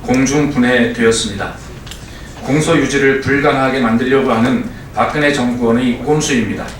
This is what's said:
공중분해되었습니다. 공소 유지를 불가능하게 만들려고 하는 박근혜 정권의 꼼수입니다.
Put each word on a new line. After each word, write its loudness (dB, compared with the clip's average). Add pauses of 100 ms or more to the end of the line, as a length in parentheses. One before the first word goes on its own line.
공중분해되었습니다. 2 (880)
공소 2
유지를 2
불가능하게 0
만들려고 2
하는 0 (240)
박근혜 0
정권의 0
꼼수입니다. -2 (120)